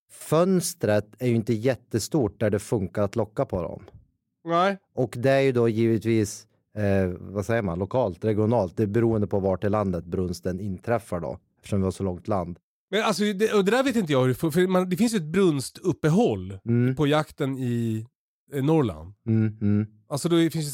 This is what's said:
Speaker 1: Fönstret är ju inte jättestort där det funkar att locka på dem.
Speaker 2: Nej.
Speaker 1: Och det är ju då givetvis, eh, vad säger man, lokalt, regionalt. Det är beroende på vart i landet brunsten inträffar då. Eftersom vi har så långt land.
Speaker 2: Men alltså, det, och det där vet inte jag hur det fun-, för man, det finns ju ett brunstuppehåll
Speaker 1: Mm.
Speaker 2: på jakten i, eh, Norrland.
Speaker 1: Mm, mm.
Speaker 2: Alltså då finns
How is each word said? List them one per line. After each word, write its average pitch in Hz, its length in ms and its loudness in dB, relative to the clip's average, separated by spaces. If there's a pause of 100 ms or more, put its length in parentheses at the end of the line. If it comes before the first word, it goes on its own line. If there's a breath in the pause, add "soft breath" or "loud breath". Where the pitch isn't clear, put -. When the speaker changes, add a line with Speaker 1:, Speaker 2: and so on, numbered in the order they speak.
(120)
Speaker 1:
Fönstret 160 960 0 (120)
är 127 100 -2
ju 120 60 2
inte 113 200 0
jättestort 117 840 -2
där 107 100 2
det 104 80 0
funkar 104 440 -4
att 98 140 -2
locka 117 280 -2
på 92 180 -6
dem. - 220 -10 (600)
Speaker 2:
Nej. 180 340 0 (160)
Speaker 1:
Och 123 240 -2
det 131 120 2
är 135 100 4
ju 135 120 2
då 117 160 2
givetvis, 113 760 0 (320)
eh, 98 400 2
vad 95 280 -8
säger 113 160 0
man, 87 160 -4
lokalt, 101 460 -2
regionalt. 107 520 0
Det 113 60 0
är 107 40 2
beroende 110 400 0
på 98 140 -2
vart 95 240 0
i 104 40 -2
landet 95 360 -2
brunsten 90 560 -6
inträffar 104 600 -4
då. 71 180 -8 (200)
Eftersom 101 220 -2
vi 95 40 0
har 95 80 0
så - 100 -10
långt 92 260 -6
land. 87 300 -4 (340)
Speaker 2:
Men 208 100 0
alltså, 196 220 -2
det, 208 280 0
och 202 120 2
det 196 60 2
där 247 140 2
vet 240 120 0
inte 170 160 0
jag 131 80 4
hur 127 80 4
det 127 60 2
fun-, 160 180 -2
för 180 140 4
man, 185 240 2
det 180 60 0
finns 226 180 2
ju - 20 -2
ett 180 60 0 (100)
brunstuppehåll 151 1300 0 (100)
Speaker 1:
Mm. 123 280 2
Speaker 2:
på 151 100 2
jakten 143 520 -2
i, 117 480 -2 (460)
eh, 135 120 -2
Norrland. 104 480 0 (140)
Speaker 1:
Mm, 110 340 2
mm. 104 260 2 (220)
Speaker 2:
Alltså 147 200 -4
då 170 80 2
finns 165 180 2 (180)